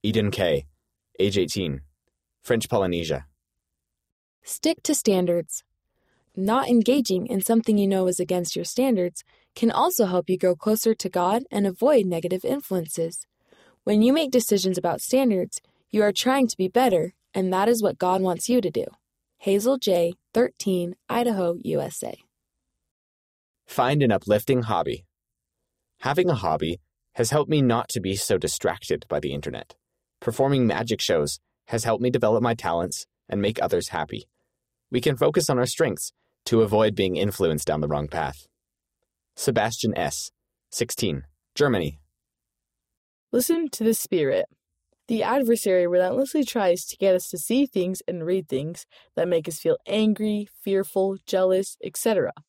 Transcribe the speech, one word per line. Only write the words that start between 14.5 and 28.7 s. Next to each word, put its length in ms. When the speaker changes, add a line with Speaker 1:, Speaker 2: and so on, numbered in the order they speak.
Speaker 2:
about 240
standards, 600
you 120
are 100
trying 360
to 100
be 100
better, 460
and 180
that 160
is 140
what 160
God 240
wants 260
you 120
to 100
do. 140
Hazel 380
J, 380
thirteen, 640
Idaho, 540
U 180
S 220
A. 220
Speaker 1:
Find 360
an 100
uplifting 500
hobby. 420
Having 300
a 40
hobby 460
has 160
helped 200
me 100
not 300
to 100
be 160
so 220
distracted 680